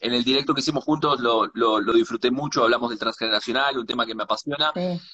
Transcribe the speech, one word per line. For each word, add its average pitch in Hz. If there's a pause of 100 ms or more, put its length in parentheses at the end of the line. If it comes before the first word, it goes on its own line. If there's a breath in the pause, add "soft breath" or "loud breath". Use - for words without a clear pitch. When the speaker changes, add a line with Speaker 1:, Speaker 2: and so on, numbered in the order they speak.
Speaker 1:
en 120
el 120
directo 139
que 139
hicimos 143
juntos 147
lo, 113
lo, 110
lo 107
disfruté 117
mucho, 139
hablamos 120
del 117
transgeneracional, 117
un 117
tema 120
que 113
me 107
apasiona. 147
Speaker 2:
Sí. 180 (160 loud breath)